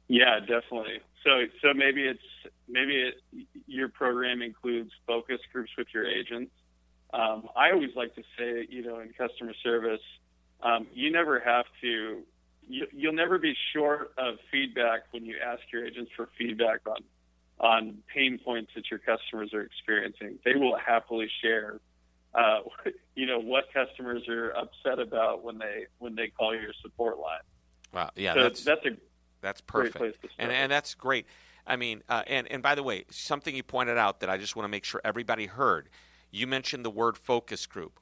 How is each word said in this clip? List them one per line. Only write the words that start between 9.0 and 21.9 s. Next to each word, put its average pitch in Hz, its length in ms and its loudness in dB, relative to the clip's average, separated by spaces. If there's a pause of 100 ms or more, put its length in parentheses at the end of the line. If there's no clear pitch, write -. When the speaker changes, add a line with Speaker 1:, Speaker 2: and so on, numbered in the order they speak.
Speaker 1:
in 113 140 -14
customer 117 380 -6 (120)
service, 117 360 2 (640)
um, 113 320 2
you 135 160 0
never 156 300 2
have 120 240 4 (160)
to, 110 420 -2 (460)
you, 135 240 -6
you'll 156 220 -2
never 170 240 2
be 151 180 0 (160)
short 147 440 0
of 123 200 -2 (160)
feedback 120 580 0
when 117 140 -10
you 113 200 -10
ask 120 180 -6 (100)
your 117 120 -4
agents 120 320 -10
for 117 120 -6 (100)
feedback 113 480 2
on, 110 160 -6 (560)
on 110 480 4
pain 131 320 0
points 117 380 -4
that 110 160 -8
your 104 80 -8
customers 110 540 -2
are 104 80 -2
experiencing. 104 840 -4
They 143 100 6
will 131 220 4
happily 113 520 0 (140)
share, 107 380 0 (520)